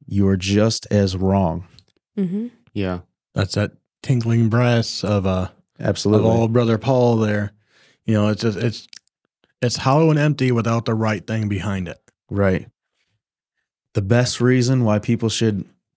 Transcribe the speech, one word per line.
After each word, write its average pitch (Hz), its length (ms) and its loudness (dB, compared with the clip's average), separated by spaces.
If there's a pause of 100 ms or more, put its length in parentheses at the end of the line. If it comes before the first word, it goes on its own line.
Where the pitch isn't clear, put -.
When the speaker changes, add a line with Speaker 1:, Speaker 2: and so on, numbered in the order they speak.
Speaker 1:
you 98 200 0
are 98 100 2
just 101 540 0
as 98 260 2
wrong. 92 500 0 (520)
Speaker 2:
Mm-hmm. 202 300 -4 (240)
Speaker 3:
Yeah. 92 280 -4 (340)
Speaker 4:
That's - 200 -4
that 104 180 -2 (300)
tinkling 117 460 2
brass 120 560 0
of, 101 200 0
uh, 92 240 -2 (300)
Speaker 1:
Absolutely. 101 500 2
Speaker 4:
of 110 80 4
old 113 160 0
brother 117 260 2
Paul 123 400 2
there. 104 340 -2 (540)
You 107 80 2
know, 104 140 2
it's 104 140 -2
just, 107 160 -2
it's, 113 300 -6 (760)
it's 123 140 0
hollow 156 340 2
and 151 80 2
empty 143 320 0
without 113 340 0
the 113 100 -2
right 107 300 -2
thing 110 240 -4
behind 95 380 -4
it. 85 120 -12 (300)
Speaker 1:
Right. 98 380 -2 (1300)
The 104 80 -2
best 120 380 0
reason 127 440 2
why 107 140 2
people 113 320 -2
should 104 340 -2 (320)